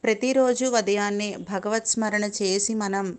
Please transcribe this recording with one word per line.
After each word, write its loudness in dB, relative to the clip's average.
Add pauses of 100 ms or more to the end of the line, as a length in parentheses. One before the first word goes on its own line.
ప్రతిరోజు 2 (140)
ఉదయాన్నే 0 (240)
భగవత్ -2
స్మరణ 0 (140)
చేసి 0 (100)
మనం 0 (140)